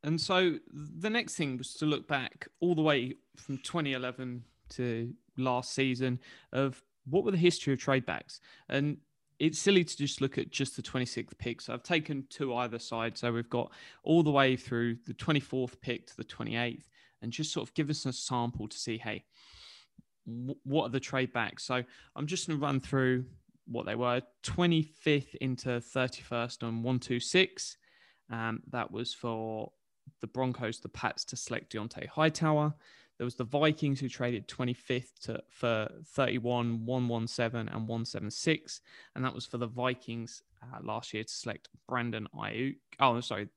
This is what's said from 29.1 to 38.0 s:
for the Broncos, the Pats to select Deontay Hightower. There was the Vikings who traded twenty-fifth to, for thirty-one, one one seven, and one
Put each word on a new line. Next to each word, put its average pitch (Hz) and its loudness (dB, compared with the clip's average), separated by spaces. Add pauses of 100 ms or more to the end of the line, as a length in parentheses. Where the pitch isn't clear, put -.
for 110 -6 (500)
the 120 -6
Broncos, 123 -2
the - -12
Pats - -2
to - -10
select - -8
Deontay 110 -6
Hightower. 151 4 (460)
There 120 -2
was 123 -4
the 127 -4
Vikings 143 2
who 135 -2
traded 120 -2
twenty-fifth 127 -4
to, 113 -6
for 113 0 (280)
thirty-one, 120 2
one 123 0
one 117 0
seven, 117 -2
and 113 -4
one 117 -2